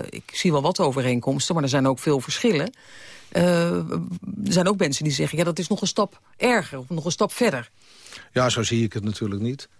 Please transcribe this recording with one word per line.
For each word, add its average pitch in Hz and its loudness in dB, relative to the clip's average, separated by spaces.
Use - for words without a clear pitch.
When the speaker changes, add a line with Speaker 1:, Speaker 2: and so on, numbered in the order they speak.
Speaker 1:
ik - -16
zie - 2
wel 143 4
wat 175 0
overeenkomsten... 131 0
maar 165 2
er 139 0
zijn 135 4
ook 131 2
veel 143 2
verschillen. 175 0
Eh, 175 2
er 160 -4
zijn 175 2
ook 202 2
mensen 151 0
die 151 2
zeggen, 151 -2
"Ja, 170 2
dat 165 -2
is 180 -4
nog 202 0
een 202 -2
stap - -2
erger 220 0
of 127 -12
nog 160 -4
een 170 -2
stap 196 0
verder." 143 0
Speaker 2:
Ja, 127 2
zo 117 0
zie 113 2
ik 107 -2
het 104 -6
natuurlijk 104 -4
niet. 127 -6